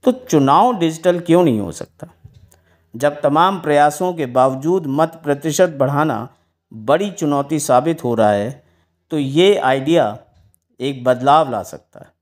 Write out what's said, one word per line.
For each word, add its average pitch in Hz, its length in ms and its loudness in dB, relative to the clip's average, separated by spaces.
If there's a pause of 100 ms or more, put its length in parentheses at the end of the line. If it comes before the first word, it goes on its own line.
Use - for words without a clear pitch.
तो 254 80 2
चुनाव 170 640 2
डिजिटल 170 420 0
क्यों 170 220 2
नहीं 123 180 2
हो 87 120 -8
सकता? - 340 -16 (880)
जब 143 240 -2
तमाम 165 400 2
प्रयासों 147 520 0
के 160 140 -6
बावजूद 147 600 0
मत 156 380 -2
प्रतिशत 147 440 0
बढ़ाना 139 600 -2 (440)
बड़ी 143 380 -2
चुनौती 143 480 -2
साबित 147 460 0
हो 120 100 -2
रहा 107 160 4
है, 104 320 -4 (480)
तो 156 80 -4
ये 160 380 2
आइडिया 135 600 0 (640)
एक 131 240 -8
बदलाव 135 460 2
ला 107 120 -6
सकता - 380 -18
है। - 220 -20